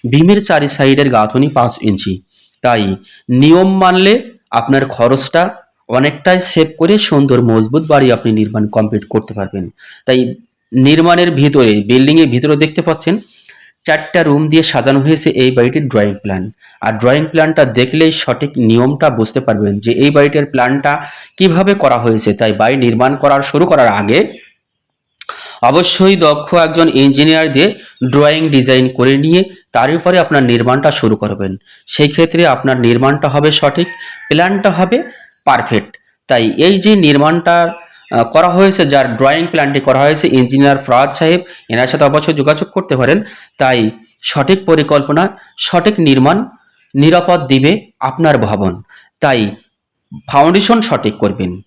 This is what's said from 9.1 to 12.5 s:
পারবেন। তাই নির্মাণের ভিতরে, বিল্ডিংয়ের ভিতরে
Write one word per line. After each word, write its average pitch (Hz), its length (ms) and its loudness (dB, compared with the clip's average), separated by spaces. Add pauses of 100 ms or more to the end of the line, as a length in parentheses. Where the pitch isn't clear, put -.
পারবেন। 98 300 -8 (400)
তাই 131 140 0 (540)
নির্মাণের 165 600 2
ভিতরে, 139 380 2 (160)
বিল্ডিংয়ের 139 420 4
ভিতরে 147 260 0